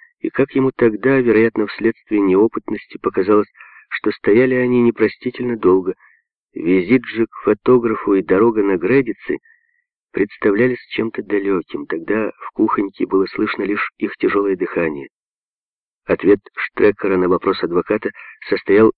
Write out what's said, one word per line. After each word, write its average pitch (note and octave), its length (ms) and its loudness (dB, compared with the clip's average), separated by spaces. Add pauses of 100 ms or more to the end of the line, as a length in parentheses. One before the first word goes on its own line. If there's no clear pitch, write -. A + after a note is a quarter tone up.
(200)
и - 100 -6
как - 240 -2
ему C3 220 0
тогда, A#2 440 2
вероятно, A2+ 480 2
вследствие G#2+ 540 -4
неопытности, G2+ 760 0
показалось, G#2 520 0 (400)
что - 220 -4
стояли B2+ 440 2
они B2 260 2
непростительно A#2+ 760 -2
долго. F#2 360 2 (600)
Визит F#2 520 0
же A2+ 220 -2
к - 160 -16
фотографу A2 720 2
и F#2+ 80 2
дорога G#2+ 400 2
на G2 140 0
Грэдицы A2 600 -2 (720)
представлялись A#2+ 800 -2
чем-то A2 340 -6
далёким. G2 600 -4
Тогда F#2+ 460 -4
в - 220 -16
кухоньке - 520 -2
было F#2+ 220 0
слышно - 360 -6
лишь G2+ 340 -6
их - 200 -8
тяжёлое G2 380 -2
дыхание. E2 540 -6 (960)
Ответ G2+ 340 2 (180)
Штрекера G2+ 580 0
на F2+ 140 0
вопрос F#2 340 -2
адвоката F2 460 -2 (400)
состоял G#2 480 4